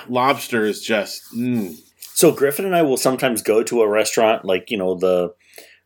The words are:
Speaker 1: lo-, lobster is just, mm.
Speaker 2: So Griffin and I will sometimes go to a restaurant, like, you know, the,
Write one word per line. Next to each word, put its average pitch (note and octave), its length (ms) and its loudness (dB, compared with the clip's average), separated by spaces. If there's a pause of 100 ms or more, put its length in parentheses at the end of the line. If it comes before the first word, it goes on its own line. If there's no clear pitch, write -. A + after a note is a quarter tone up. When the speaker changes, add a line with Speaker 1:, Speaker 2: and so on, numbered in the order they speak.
Speaker 1:
lo-, B2 140 0
lobster A#2+ 420 0
is G2+ 160 -2
just, G#2+ 420 -4 (100)
mm. A#2 420 -4 (380)
Speaker 2:
So - 200 4
Griffin C#3 320 -2
and F#3 100 -2
I E3+ 60 4
will C3 160 2
sometimes B2+ 440 0
go A2+ 220 2
to A#2+ 180 0
a G#2+ 60 4
restaurant, G#2+ 560 2
like, F#2 280 -2
you A2+ 60 -4
know, F#2 180 0
the, F2+ 380 0 (520)